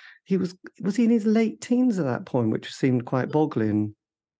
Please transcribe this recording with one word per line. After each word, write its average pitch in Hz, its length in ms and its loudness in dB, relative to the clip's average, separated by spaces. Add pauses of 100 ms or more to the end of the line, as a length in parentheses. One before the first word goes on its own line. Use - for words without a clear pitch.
(240)
he 190 120 0
was, 180 180 -2 (280)
was 202 140 -2
he 240 80 2
in 220 60 4
his 226 140 2
late 220 380 2
teens 247 360 0
at 160 60 0
that 127 220 -2
point, 117 240 0
which - 240 -4
seemed 127 320 0
quite 131 240 -2
boggling. 107 640 0 (460)